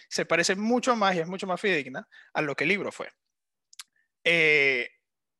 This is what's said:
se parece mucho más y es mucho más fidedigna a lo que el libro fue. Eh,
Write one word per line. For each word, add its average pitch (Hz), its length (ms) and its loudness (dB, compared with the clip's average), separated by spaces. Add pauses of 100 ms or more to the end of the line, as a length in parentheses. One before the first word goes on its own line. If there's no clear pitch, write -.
se - 180 -4
parece 170 300 2
mucho 233 400 0
más 196 180 2
y 175 60 0
es 160 80 -4
mucho 185 180 -8
más 185 140 -4
fidedigna 139 480 -4 (260)
a 151 80 -2
lo 143 140 -4
que - 80 -4
el 147 60 0
libro 180 220 0
fue. - 200 -12 (1120)
Eh, 151 680 4 (500)